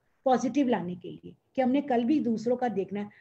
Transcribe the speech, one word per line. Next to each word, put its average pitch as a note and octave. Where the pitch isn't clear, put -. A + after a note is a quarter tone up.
positive B3+
लाने F3+
के F3+
लिए, E3+
कि C4
हमने B3+
कल B3
भी C#4
दूसरों A#3
का B3
देखना G3
है, G#3